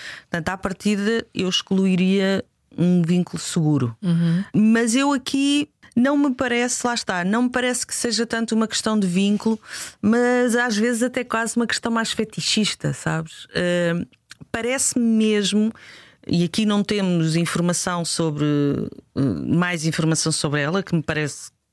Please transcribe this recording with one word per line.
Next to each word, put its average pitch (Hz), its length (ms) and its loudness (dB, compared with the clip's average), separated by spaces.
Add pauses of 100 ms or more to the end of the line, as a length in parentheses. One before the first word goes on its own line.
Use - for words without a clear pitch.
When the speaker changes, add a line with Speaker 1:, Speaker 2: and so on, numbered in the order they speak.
(300)
Speaker 1:
Portanto, 170 200 -4
à 185 80 -6
partida, 208 760 -2
eu 185 140 -2
excluiria 190 960 2 (340)
um 180 240 4
vínculo 175 400 0
seguro. 143 600 0
Speaker 2:
Uhum. 170 420 2 (120)
Speaker 1:
Mas 220 400 4
eu 277 160 2
aqui 277 580 0 (240)
não 262 240 4
me 285 160 2
parece, 247 540 0
lá 240 60 0
está, 185 320 -2
não 220 180 2
me 247 60 2
parece 247 360 -2
que - 80 -10
seja 226 320 -2
tanto 226 300 -2
uma 220 100 2
questão 214 320 -2
de 202 80 2
vínculo, 202 540 0 (420)
mas 240 540 2
às 240 220 0
vezes 233 260 0
até 254 180 -2
quase 226 360 -4
uma 233 100 0
questão - 240 -4
mais 226 220 -2
fetichista, 214 800 -2
sabes? 160 600 -6
Eh, 175 520 0 (440)
parece-me 247 560 -2
mesmo, 214 640 2 (560)
e 170 200 0
aqui 214 200 -2
não 208 160 2
temos 180 540 0
informação 175 680 -2
sobre, 151 400 -2 (720)
eh, 127 40 0 (320)
mais 170 320 0
informação 160 460 0
sobre 147 300 -2
ela, 165 200 0
que - 140 -4
me 156 80 0
parece 151 480 -4 (220)